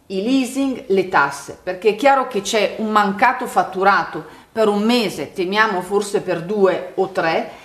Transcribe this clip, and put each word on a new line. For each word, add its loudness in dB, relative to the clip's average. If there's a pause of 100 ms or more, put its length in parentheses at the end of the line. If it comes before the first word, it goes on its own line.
i -4
leasing, -2
le 2
tasse, -2
perché -2
è 2
chiaro 4
che -4
c'è -2
un -4
mancato 2
fatturato 0 (260)
per 2
un 2
mese, 0
temiamo 0
forse -2
per -4
due 0
o -2
tre, -2 (140)